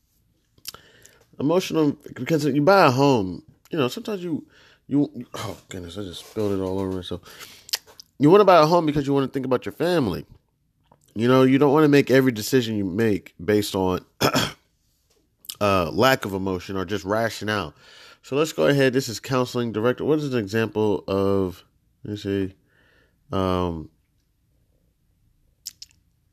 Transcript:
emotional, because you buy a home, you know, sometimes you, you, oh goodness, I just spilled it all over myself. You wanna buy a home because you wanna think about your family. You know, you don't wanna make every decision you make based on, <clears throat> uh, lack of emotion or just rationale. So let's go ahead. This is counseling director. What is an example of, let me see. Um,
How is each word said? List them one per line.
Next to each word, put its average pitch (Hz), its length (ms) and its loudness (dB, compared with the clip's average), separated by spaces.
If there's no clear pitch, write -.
emotional, 156 580 0
because 147 320 -2
you 143 180 0
buy 190 240 6
a 135 40 6
home, 120 540 2
you 175 80 -6
know, 127 100 0
sometimes 214 340 -10
you, 170 220 -6
you, 139 460 -4
oh 101 220 -10
goodness, 87 280 -14
I 104 60 -10
just 87 260 -14
spilled 101 300 -2
it 95 40 -4
all 95 180 -4
over 95 100 -4
myself. 92 320 -8
You 143 120 6
wanna 202 140 6
buy 180 160 8
a 151 60 6
home 170 180 2
because 147 220 -2
you 139 80 -2
wanna 139 140 0
think 131 180 -6
about 127 180 -2
your 101 80 -8
family. 135 540 -2
You 113 140 0
know, 131 160 8
you 131 140 4
don't 139 140 4
wanna 156 160 6
make 143 220 4
every 131 220 4
decision 110 440 -2
you 101 80 -2
make 98 580 -2
based 101 340 0
on, 92 280 -2
<clears throat> - 1400 -8
uh, 95 320 0
lack 131 320 2
of 98 100 -8
emotion 95 420 -6
or 95 80 -4
just 87 200 -8
rationale. 104 680 -4
So 131 120 -8
let's 156 160 -2
go 156 140 0
ahead. 139 260 2
This 131 160 -2
is 107 120 -10
counseling 123 520 -4
director. 107 320 -2
What 151 140 0
is 143 140 -6
an 123 60 -2
example 107 680 -2
of, 98 580 -2
let 104 60 -12
me 104 60 -8
see. 98 380 -6
Um, 90 600 -2